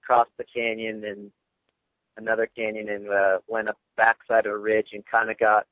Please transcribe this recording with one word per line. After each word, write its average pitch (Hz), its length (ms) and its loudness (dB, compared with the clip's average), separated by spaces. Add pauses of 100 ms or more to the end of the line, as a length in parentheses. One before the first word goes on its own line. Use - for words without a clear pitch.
crossed 120 360 2
the 120 60 -10
canyon 113 600 -6
and 101 260 -12 (840)
another 110 400 -2
canyon, 107 320 -6
and, 104 220 -8
uh, 98 280 4 (100)
went 110 200 -4
up 110 80 -6
the - 260 -4
backside 113 440 2
of 104 60 -4
a 107 60 -6
ridge 107 340 0
and 104 180 -16
kinda 110 240 0
got 107 380 2